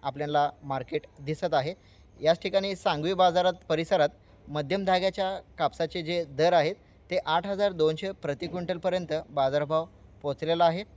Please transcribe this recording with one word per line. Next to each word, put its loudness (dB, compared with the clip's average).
आपल्याला -2
मार्केट -6
दिसत -4
आहे. 0
याच 2
ठिकाणी -2
सांगवी -2
बाजारात 4
परिसरात 2
मध्यम -4
धाग्याच्या 0
कापसाचे -2
जे -2
दर 2
आहेत 4
ते 0
आठ 0
हजार 0
दोनशे 0
प्रति -6
क्विंटलपर्यंत -4
बाजारभाव 0
पोचलेला 0
आहे. 2